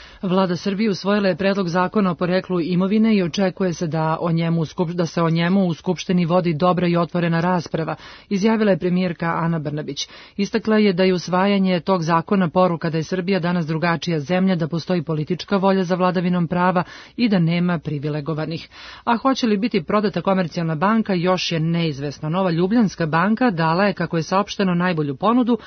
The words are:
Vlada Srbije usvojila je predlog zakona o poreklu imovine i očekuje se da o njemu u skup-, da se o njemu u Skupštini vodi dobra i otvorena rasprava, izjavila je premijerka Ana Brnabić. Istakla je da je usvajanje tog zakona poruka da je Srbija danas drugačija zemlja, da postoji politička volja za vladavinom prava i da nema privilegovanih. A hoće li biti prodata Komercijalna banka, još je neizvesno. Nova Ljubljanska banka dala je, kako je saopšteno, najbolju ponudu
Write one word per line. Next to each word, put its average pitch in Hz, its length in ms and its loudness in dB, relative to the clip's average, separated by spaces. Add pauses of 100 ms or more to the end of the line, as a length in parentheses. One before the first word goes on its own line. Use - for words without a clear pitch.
(220)
Vlada 185 340 0
Srbije 202 340 -2
usvojila 202 380 0
je 175 80 0
predlog 196 320 -2
zakona 180 420 0
o 175 40 -2
poreklu 180 460 -2
imovine 190 560 2
i 190 60 2
očekuje 185 500 0
se 175 140 -4
da 160 340 -2
o 170 120 -2
njemu 165 280 0
u 160 40 0
skup-, 165 280 -4
da 175 140 -2
se 170 160 -2
o 165 80 2
njemu 175 360 2
u 170 80 -2
Skupštini 180 520 -2
vodi 170 280 2
dobra 175 320 2
i 175 100 2
otvorena 170 440 0
rasprava, 165 560 -2 (320)
izjavila 214 420 2
je 185 80 2
premijerka 180 480 -2
Ana 165 320 0
Brnabić. 147 500 -6 (280)
Istakla 214 420 0
je 208 140 4
da 175 100 0
je 190 120 4
usvajanje 185 640 2
tog 185 220 0
zakona 170 460 2
poruka 170 420 2
da 151 60 -2
je 160 80 -2
Srbija 185 360 -2
danas 175 260 0
drugačija 160 540 -2
zemlja, 185 340 0
da 160 140 -2
postoji 170 340 -2
politička 160 540 -2
volja 190 280 2
za 175 100 -2
vladavinom 180 580 0
prava 180 320 2 (320)
i 240 120 2
da 202 100 4
nema 175 400 0
privilegovanih. 151 920 -6 (360)
A 233 120 0
hoće 262 300 0
li 214 100 4
biti 196 260 0
prodata 196 380 0
Komercijalna 175 540 0
banka, 208 400 2
još 180 380 0
je 165 80 0
neizvesno. 156 680 -2
Nova 180 220 0
Ljubljanska 180 560 2
banka 196 440 2
dala 165 340 0
je, 202 80 2
kako 180 240 -4
je 165 60 0
saopšteno, 190 520 0
najbolju 165 420 0
ponudu 233 500 2